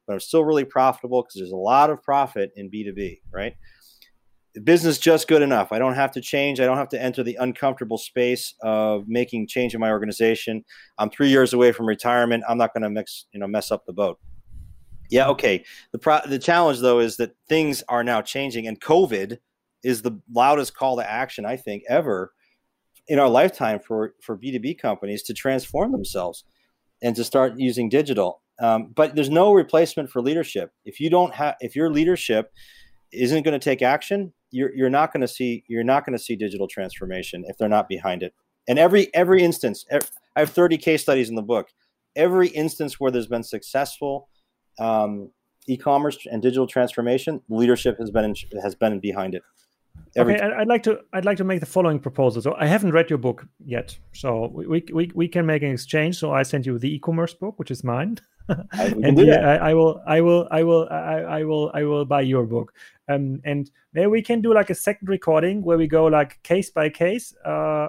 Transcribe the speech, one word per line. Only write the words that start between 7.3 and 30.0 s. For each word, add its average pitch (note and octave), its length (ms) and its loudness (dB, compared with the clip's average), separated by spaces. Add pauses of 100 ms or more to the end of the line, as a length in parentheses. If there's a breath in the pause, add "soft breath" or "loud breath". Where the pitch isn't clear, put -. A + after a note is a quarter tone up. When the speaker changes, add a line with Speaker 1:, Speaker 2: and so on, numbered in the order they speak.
Speaker 1:
uncomfortable B2 640 -4
space B2 640 -4
of G#2+ 440 -2
making A#2 400 -4
change B2 280 -4
in A2+ 60 -6
my A2 100 2
organization. A2 720 -2 (340 loud breath)
I'm G#2+ 140 -2
three C#3+ 180 2
years C3 240 6
away B2 180 6
from A#2 140 -2
retirement. A#2 640 0
I'm A#2 80 0
not A#2 160 0
gonna A2 160 -4
mix, - 420 -10
you G#2 80 -16
know, G2+ 80 -6
mess G#2 220 -4
up G#2 160 -4
the F#2 80 -14
boat. F2+ 260 -4 (920)
Yeah, C3 160 4
okay. A#2+ 360 2 (280 loud breath)
The A#2 80 -10
pro-, D3+ 260 2
the C#3 140 -4
challenge, E3 400 2
though, B2 180 4
is A#2 200 2
that A#2 180 -4 (120)
things D3+ 420 0
are A#2+ 140 0
now A#2+ 200 0
changing, B2 420 -8
and A2 160 -10
covid A#2+ 560 0 (460)
is A#2+ 180 -2
the A2+ 180 -6 (140)
loudest C3+ 420 2
call C3 220 -2
to A#2 100 -4
action, A2 380 -6
I B2 120 -6
think, G#2 300 -12
ever A#2 460 -2 (760)
in C#3+ 120 2
our C3+ 100 6
lifetime B2 500 2
for, A2 400 -6
for - 160 -10
B A#2 160 -10
two B2+ 80 -4
B B2+ 140 -6
companies G#2 500 -6
to - 120 -10
transform C#3 560 -4
themselves F#2+ 520 -6 (600)
and A#2+ 120 -2
to A#2 80 -4
start C3 360 0
using B2 280 0
digital. G#2+ 540 0 (180)
Um, A2+ 360 0
but D3+ 180 2
there's D3 160 0
no F3+ 240 6
replacement E3 560 2